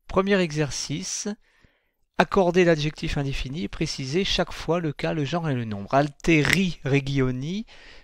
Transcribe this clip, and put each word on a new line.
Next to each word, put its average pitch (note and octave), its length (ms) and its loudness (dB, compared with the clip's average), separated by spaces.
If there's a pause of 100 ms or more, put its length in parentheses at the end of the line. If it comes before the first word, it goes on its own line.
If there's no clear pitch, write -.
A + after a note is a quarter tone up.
Premier G3 320 2
exercice, D3+ 880 -2 (880)
accorder F3+ 460 4
l'adjectif D#3 540 0
indéfini C#3 460 -4
et G3 40 -6
préciser D3+ 560 -4
chaque - 300 -2
fois E3 260 -2
le D#3 140 -4
cas, E3 200 -4
le D3+ 120 0
genre D#3+ 240 -2
et C3+ 40 2
le A#2+ 120 -2
nombre. G2+ 280 -6
Alteri D3+ 920 2
regioni, C3+ 800 0 (380)